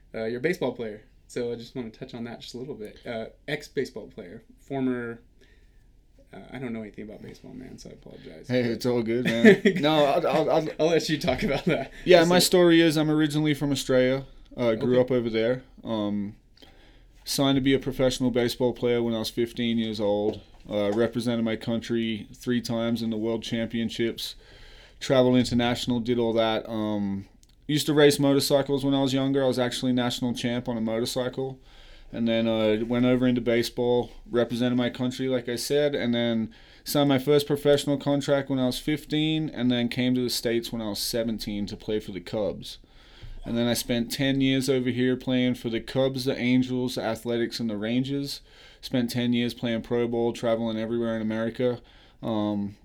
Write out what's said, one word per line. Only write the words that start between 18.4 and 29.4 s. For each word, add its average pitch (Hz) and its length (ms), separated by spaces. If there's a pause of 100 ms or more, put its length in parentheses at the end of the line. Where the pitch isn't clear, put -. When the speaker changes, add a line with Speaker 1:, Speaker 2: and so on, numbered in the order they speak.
Speaker 2:
player 120 300
when 117 100
I 110 60
was 110 100
fifteen 117 480
years 110 220
old. 104 420 (280)
Uh, 104 240
represented 117 500
my 110 120
country 113 800
three 123 280
times 117 400
in 113 80
the 113 80
World 113 260
Championships. 113 920 (640)
Traveled 127 380
international, 120 640
did 117 200
all 113 140
that. 113 360
Um, 104 560 (420)
used 147 200
to 156 60
race 147 260
motorcycles 139 640
when 139 100
I 139 80
was 131 120
younger. 135 300